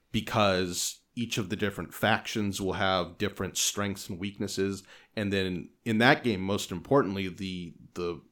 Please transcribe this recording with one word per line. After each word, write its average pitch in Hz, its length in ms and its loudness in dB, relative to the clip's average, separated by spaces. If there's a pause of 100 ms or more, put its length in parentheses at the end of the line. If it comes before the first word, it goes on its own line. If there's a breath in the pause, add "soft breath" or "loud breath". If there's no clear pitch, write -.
(120)
because 95 880 2 (160)
each 117 220 -4
of 98 120 -2
the 104 60 -2
different 98 380 -4
factions 104 640 0
will 95 140 -2
have 92 440 0
different 95 400 -4
strengths - 520 -2
and 92 100 -8
weaknesses. 98 640 -2 (320 soft breath)
And 101 160 0
then 92 380 0 (160)
in 110 140 2
that 135 240 8
game, 104 180 0
most 98 300 -2
importantly, 98 560 2
the, 92 460 -6 (200)
the 87 260 -4 (120)